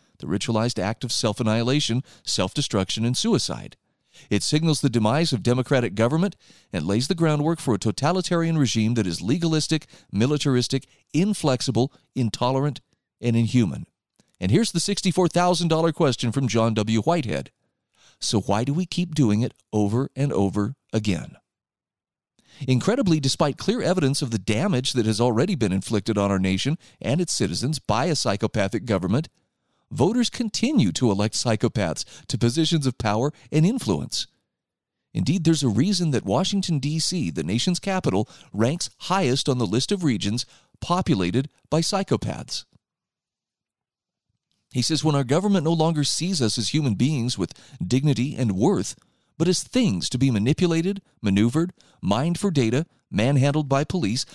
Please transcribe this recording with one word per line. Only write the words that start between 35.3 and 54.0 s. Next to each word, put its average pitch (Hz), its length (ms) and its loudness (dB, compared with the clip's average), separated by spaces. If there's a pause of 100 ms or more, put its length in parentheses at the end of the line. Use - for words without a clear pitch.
there's 156 180 2
a 139 60 0
reason 170 440 0
that 120 120 0
Washington, 170 540 0
D 147 200 -2
C, 156 300 -2
the 76 140 -4
nation's 113 380 -2
capital, 147 460 -2 (240)
ranks 120 380 -2 (120)
highest 160 460 0
on 131 120 2
the 120 80 0
list 110 260 -2
of 185 120 0
regions 107 420 -2 (340)
populated 131 720 0 (180)
by 160 140 0
psychopaths. - 840 -4 (2000)
He 127 100 0
says, 143 200 -2
"When 151 140 2
our 139 80 0
government 180 400 2
no 160 80 2
longer 160 320 2
sees 170 360 -2
us 113 160 0
as 110 120 -2
human 143 260 0
beings 123 420 0
with - 220 -4 (260)
dignity 131 520 0
and 113 160 0
worth, 101 420 0 (420)
but - 120 2
as 185 160 0
things 131 460 0
to 127 80 -2
be 135 120 4
manipulated, 165 720 0 (180)
maneuvered, 120 520 2 (280)
mined 131 380 0
for 196 140 0
data, 131 340 2 (240)
manhandled 139 580 2
by 139 140 2
police, 127 420 -2 (100)